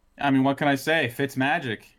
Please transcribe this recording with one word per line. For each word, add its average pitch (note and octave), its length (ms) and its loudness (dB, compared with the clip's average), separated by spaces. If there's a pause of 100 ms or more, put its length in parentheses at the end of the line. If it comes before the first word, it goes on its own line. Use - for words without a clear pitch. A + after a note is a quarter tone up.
(200)
I C#3 120 0
mean, C3+ 120 4
what C3+ 140 2
can D3+ 100 0
I C#3 80 2
say? D#3 340 0
Fitz C#3 260 -4
magic. C3+ 520 -2 (100)